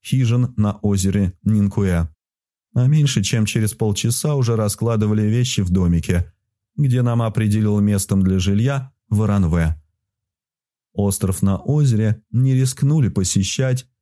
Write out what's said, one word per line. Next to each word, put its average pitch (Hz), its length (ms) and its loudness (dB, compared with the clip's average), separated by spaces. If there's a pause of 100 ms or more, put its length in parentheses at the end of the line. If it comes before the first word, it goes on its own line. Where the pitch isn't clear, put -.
хижин 123 520 0
на 104 220 0
озере 98 640 0
Нинкуэ. 98 640 0 (680)
А 123 120 2
меньше 143 360 2
чем 107 240 0
через 107 280 -2
полчаса 117 600 -2
уже 117 220 0
раскладывали 107 640 0
вещи 113 380 0
в 90 100 -2
домике, 87 640 0 (440)
где 127 260 0
нам 120 200 0
определил 107 580 0
местом 98 420 0
для 95 160 2
жилья 113 540 -2 (160)
Варанве. 90 720 0 (1120)
Остров 95 500 -2
на 98 140 2
озере 113 720 0
не 131 240 0
рискнули 131 540 0
посещать 101 800 -2 (160)